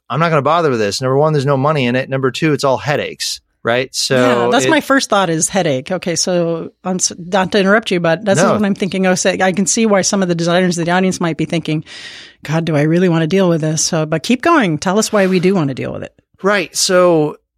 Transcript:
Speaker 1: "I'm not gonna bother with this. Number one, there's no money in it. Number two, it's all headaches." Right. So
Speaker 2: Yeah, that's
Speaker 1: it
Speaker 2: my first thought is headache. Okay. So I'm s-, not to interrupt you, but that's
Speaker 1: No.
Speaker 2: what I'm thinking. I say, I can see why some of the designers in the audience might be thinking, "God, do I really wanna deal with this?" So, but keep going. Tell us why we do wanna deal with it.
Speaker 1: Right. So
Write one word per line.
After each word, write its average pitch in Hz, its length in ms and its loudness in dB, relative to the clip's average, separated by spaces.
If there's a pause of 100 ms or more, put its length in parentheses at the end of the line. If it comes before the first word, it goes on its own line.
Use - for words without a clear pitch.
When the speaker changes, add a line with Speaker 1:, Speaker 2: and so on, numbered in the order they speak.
Speaker 1:
"I'm 127 100 -4
not 170 100 0
gonna 156 120 2
bother 156 280 2
with 120 100 0
this. 101 220 -2
Number 131 160 0
one, 156 160 2
there's 139 120 0
no 143 120 2
money 143 280 0
in 120 120 0
it. 131 120 -4
Number 131 220 0
two, 156 220 0
it's 131 100 -2
all 131 140 2
headaches." 101 640 -6 (220)
Right. 123 300 -2
So - 220 -2 (300)
Speaker 2:
Yeah, 120 40 2
that's 262 140 2
Speaker 1:
it - 60 0
Speaker 2:
my 311 100 2
first 269 300 0
thought 196 200 2
is 160 200 -2
headache. 151 420 -2
Okay. 175 240 -4
So 170 560 -2 (140)
I'm 185 100 -2
s-, - 220 -2
not 185 340 -2
to 220 80 2
interrupt 202 320 2
you, 180 80 0
but 170 240 0
that's 190 180 2
Speaker 1:
No. 180 120 4
Speaker 2:
what 208 100 0
I'm 196 120 0
thinking. 190 300 -2
I 185 100 4
say, 180 260 0
I 190 100 2
can 196 140 0
see 226 200 0
why 202 180 2
some 196 180 0
of 180 80 0
the 175 60 0
designers 170 420 0
in 170 80 -4
the 170 60 -2
audience 185 280 0
might 165 160 -2
be 160 80 -2
thinking, 160 400 -4 (600)
"God, 160 200 -2
do 160 140 0
I 143 60 2
really 175 260 2
wanna 165 180 2
deal 185 220 2
with 165 100 2
this?" 156 240 -2
So, 156 220 -2
but 156 180 -4
keep 247 180 -2
going. 247 360 2
Tell 190 200 -2
us 220 140 0
why 196 160 2
we 185 140 2
do 185 120 2
wanna 151 200 0
deal 127 180 -8
with 104 120 -10
it. - 100 -14 (280)
Speaker 1:
Right. 196 360 0
So 175 600 2 (200)